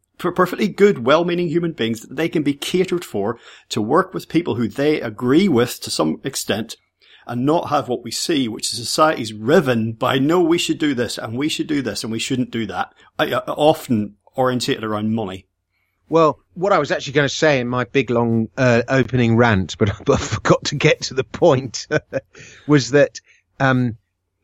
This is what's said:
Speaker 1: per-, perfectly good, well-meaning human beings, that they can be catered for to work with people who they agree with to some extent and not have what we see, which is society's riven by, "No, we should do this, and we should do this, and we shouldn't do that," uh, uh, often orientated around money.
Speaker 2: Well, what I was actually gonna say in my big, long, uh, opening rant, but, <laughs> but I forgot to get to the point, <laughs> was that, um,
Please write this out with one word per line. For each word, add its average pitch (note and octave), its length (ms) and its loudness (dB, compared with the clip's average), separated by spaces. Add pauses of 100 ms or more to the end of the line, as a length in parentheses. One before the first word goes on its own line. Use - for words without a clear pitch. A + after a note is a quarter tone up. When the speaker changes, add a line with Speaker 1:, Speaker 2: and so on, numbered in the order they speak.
(180)
Speaker 1:
per-, - 140 -4
perfectly F#3 360 0
good, F3 380 4
well-meaning F3 440 2
human E3 240 -2
beings, A2+ 280 -4
that - 140 -18
they D#3+ 140 -2
can E3+ 140 -2
be C#3+ 100 0
catered F3 500 -2
for G#2+ 340 -4 (320)
to A#2 120 -2
work B2+ 320 0
with - 160 -12
people D#3+ 260 -2
who A#2 120 -2
they C#3+ 340 0
agree B2+ 480 2
with B2 320 0
to - 100 -10
some D#3 320 -2
extent - 540 -6 (480)
and A#2+ 200 -4
not D#3 240 0
have C#3+ 200 -2
what A#2+ 160 -4
we A#2 60 -10
see, C#3 360 -2
which - 240 -6
is G#2 80 -8
society's B2 540 0
riven A#2 580 2
by, A#2+ 260 -2
"No, D3+ 220 2
we E3+ 180 4
should E3 200 -2
do D3 160 0
this, A#2 240 -4
and A#2 200 -8
we D3 120 -2
should D#3+ 180 -4
do D3 140 -2
this, G#2+ 220 -6
and A2+ 100 -8
we A2+ 60 -6
shouldn't B2+ 320 -4
do A2+ 140 -4
that," F#2+ 280 -8 (260)
uh, - 40 0
uh, D3 340 -4
often B2+ 580 0 (200)
orientated B2+ 480 -2
around G#2+ 300 -2
money. F#2+ 320 -6 (640)
Speaker 2:
Well, D#3 300 4 (140)
what F#3+ 180 -2
I F#3 80 4
was C#3+ 100 -2
actually D3 220 -4
gonna C#3 160 2
say D3 320 2
in A#2+ 80 -4
my B2 160 -2
big, C3 260 -2
long, A#2 460 2
uh, B2 320 4
opening B2 480 2
rant, A2 420 2
but, G#2 120 2 (100)
<laughs> - 60 -20
but C3 160 2
I - 20 -6
forgot - 420 0
to - 100 -6
get D3+ 260 2
to - 120 -8
the C3 120 -2
point, C3 600 0 (420)
<laughs> - 400 -20
was C3+ 240 2
that, C#3 280 4 (400)
um, B2+ 380 0 (460)